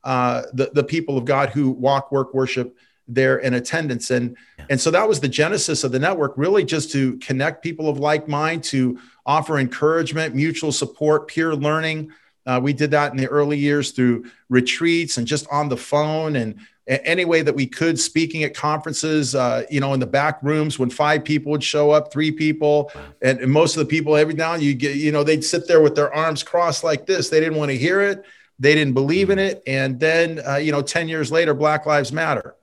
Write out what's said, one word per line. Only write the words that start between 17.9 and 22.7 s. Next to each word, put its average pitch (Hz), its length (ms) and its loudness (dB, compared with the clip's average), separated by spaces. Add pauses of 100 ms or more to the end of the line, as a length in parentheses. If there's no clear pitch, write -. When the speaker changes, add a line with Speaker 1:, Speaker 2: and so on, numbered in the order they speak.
Speaker 1:
speaking 160 460 -2
at 143 100 -6
conferences, 151 800 -2
uh, 123 360 0
you 147 100 0
know, 139 120 0
in 135 80 0
the 123 60 -2
back 143 360 0
rooms 151 360 -2
when 127 100 0
five 151 360 0
people 147 280 0
would 151 100 -2
show 147 280 2
up, 151 220 4
three 156 180 0
people, 151 640 0